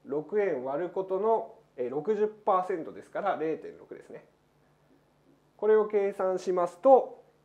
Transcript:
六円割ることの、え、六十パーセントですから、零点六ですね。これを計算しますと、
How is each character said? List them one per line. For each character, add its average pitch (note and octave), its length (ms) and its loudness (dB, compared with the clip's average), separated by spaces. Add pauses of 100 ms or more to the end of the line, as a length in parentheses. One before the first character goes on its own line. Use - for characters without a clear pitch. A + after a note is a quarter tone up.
六 D3+ 360 -4
円 D3+ 240 -2
割 C#3+ 200 -4
る E3+ 60 -6
こ F#3 140 -4
と F#3 160 -4
の、 A3 340 0 (220)
え、 B2 120 -4
六 D#3 260 -4
十 G#3 120 0
パ G#3+ 340 0
ー - 60 -6
セ G3 80 -4
ン D#3+ 100 -6
ト G2 80 -12
で F#2+ 100 -18
す - 80 -20
か D#3 100 -8
ら、 F#3+ 160 -2
零 D#3 200 -4
点 - 220 -14
六 - 160 -20
で - 80 -18
す - 80 -20
ね。 - 140 -18 (1300)
こ G#3 120 -4
れ A3 80 6
を G#3+ 100 2
計 G3+ 260 0
算 F#3 260 -2
し F#3 140 -4
ま F3+ 140 0
す - 120 -10
と、 - 440 6 (220)